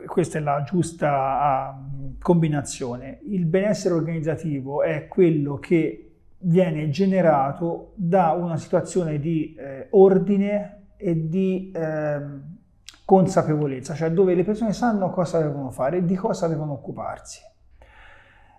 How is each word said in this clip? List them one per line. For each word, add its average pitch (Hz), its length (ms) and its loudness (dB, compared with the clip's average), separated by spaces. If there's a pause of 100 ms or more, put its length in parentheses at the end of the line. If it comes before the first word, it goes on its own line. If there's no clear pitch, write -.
questa - 320 -2
è - 40 -2
la 147 200 -2
giusta, 139 800 0
ah, 135 420 -2 (380)
combinazione. 139 1040 0
Il 185 200 -2
benessere 190 480 0
organizzativo 151 880 -4
è 156 260 -2
quello 151 480 2
che 160 440 0 (380)
viene 165 520 2
generato 165 1040 0
da 175 380 2
una 175 260 -2
situazione 165 600 -2
di, 156 360 -2
eh, 135 360 -12
ordine 196 920 4 (140)
e 165 320 -2
di, 190 460 -2
ehm, 151 800 -6 (500)
consapevolezza, 151 880 2
cioè 160 160 -2
dove 185 240 4
le 175 100 2
persone 214 280 0
sanno 202 380 0
cosa 170 300 0
devono 139 300 -2
fare 147 280 -2
e 180 60 0
di 180 100 2
cosa 185 340 -2
devono 151 240 -4
occuparsi. - 680 -12 (1200)